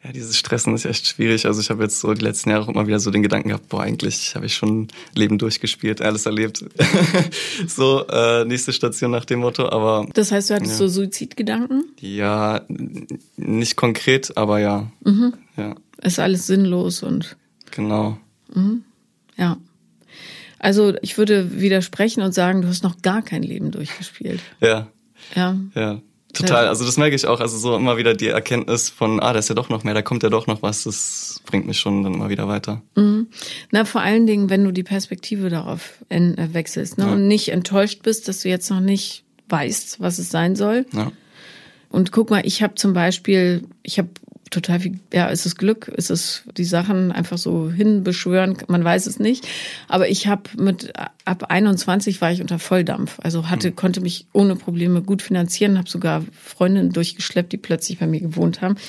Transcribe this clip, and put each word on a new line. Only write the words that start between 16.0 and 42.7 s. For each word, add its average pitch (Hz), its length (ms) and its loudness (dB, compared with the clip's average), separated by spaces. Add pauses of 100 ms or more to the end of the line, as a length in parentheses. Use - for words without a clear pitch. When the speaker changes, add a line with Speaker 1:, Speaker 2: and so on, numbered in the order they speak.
Speaker 2:
Ist 180 180 0
alles 185 280 0
sinnlos 180 560 2
und - 320 -4 (360)
Speaker 1:
Genau. 107 460 -2 (360)
Speaker 2:
Mhm. 208 300 0 (520)
Ja. 175 220 0 (1040)
Also 202 420 4
ich - 160 -6
würde 202 420 2
widersprechen 196 640 2
und 190 100 0
sagen, 185 280 2
du 175 60 0
hast 175 160 -2
noch 175 180 -2
gar 202 200 0
kein - 220 -6
Leben - 280 -4
durchgespielt. - 680 -10 (220)
Speaker 1:
Ja. 110 260 2 (480)
Speaker 2:
Ja. 180 220 2 (180)
Speaker 1:
Ja. 107 260 -4 (320)
Total. 139 320 4
Speaker 2:
Ja. - 40 2
Speaker 1:
Also 113 160 0
das 123 120 0
merke 147 180 4
ich - 100 -2
auch. 117 140 2
Also 113 180 -2
so 117 180 0
immer 120 220 2
wieder 113 160 4
die 110 140 0
Erkenntnis 117 600 -2
von, 110 300 0
ah, 120 140 2
da 110 60 2
ist 104 100 -2
ja 113 60 -2
doch 123 140 -4
noch 110 140 -2
mehr, 107 100 -2
da 107 80 2
kommt 117 220 -2
ja 110 60 4
doch 110 180 2
noch 107 140 -2
was. 104 220 -2
Das - 600 -8
bringt 98 220 -2
mich 101 120 -2
schon 101 240 0
dann 95 100 -2
immer 104 160 -4
wieder 101 180 -2
weiter. 104 340 -6 (140)
Speaker 2:
Mhm. 208 320 4 (440)
Na, 214 140 2
vor 220 160 -2
allen 226 260 4
Dingen, 202 220 2
wenn 196 140 4
du 190 80 2
die 180 120 -2
Perspektive 190 680 -4
darauf - 440 -6 (160)
en-, 175 280 2
äh, 165 160 -2
wechselst, - 440 -4
ne? 196 80 2
Speaker 1:
Ja. 202 80 2
Speaker 2:
Und 202 140 4
nicht 208 220 4
enttäuscht 196 540 0
bist, 220 240 -2
dass 190 140 -6
du 190 80 -2
jetzt 180 200 -2
noch 190 120 0
nicht 190 420 -2 (260)
weißt, - 500 -2
was 180 200 -2
es 175 100 -6
sein 170 260 2
soll. 220 380 0
Speaker 1:
Ja. 107 180 -2 (800)
Speaker 2:
Und 185 220 2
guck 220 180 2
mal, 208 160 2
ich - 160 -2
hab - 160 0